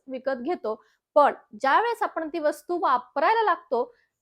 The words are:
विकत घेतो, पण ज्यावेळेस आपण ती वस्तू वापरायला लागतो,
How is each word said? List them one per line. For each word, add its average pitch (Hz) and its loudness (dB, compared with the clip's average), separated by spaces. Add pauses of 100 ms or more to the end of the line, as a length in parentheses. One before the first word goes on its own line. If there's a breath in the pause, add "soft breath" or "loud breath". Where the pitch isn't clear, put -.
विकत 262 -6
घेतो, 247 -6 (420 soft breath)
पण 277 6 (260)
ज्यावेळेस 415 0
आपण 320 -4
ती 339 -8
वस्तू 302 -4
वापरायला 339 0
लागतो, 330 -2 (380 soft breath)